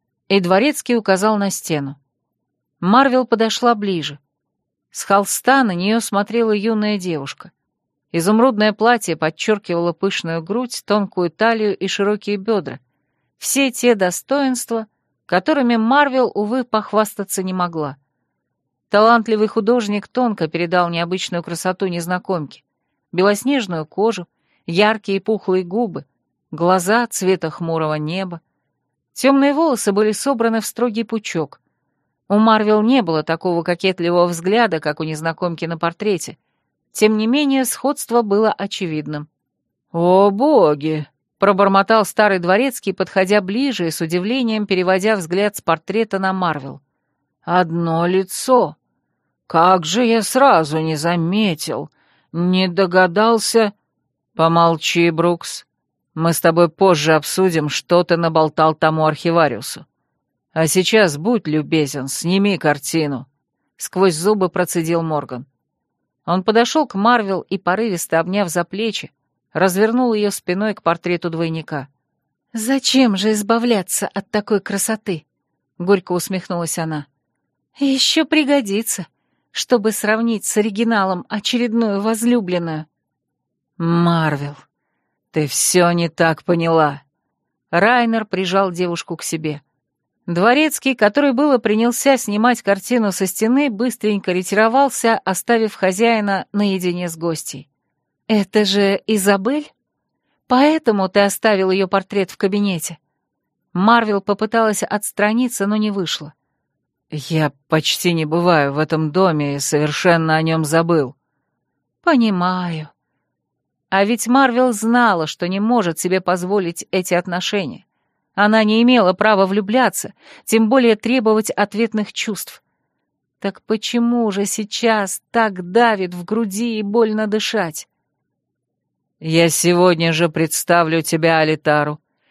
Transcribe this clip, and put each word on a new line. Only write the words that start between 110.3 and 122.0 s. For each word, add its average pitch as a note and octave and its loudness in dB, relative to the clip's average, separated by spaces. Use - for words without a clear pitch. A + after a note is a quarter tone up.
о D#3+ 0
нём D#3+ 0
забыл». E3 0
«Понимаю». F3+ 0
А G3 2
ведь A3+ -2
Марвел B3+ 2
знала, G#3+ 2
что F3 -6
не F#3+ -4
может G#3 0
себе F#3 0
позволить F3+ -2
эти F#3 -2
отношения. F3+ -4
Она G#3+ 4
не A3 2
имела A#3 4
права G3 2
влюбляться, G#3 -2
тем A3 2
более A#3 4
требовать A3 0
ответных G#3 -2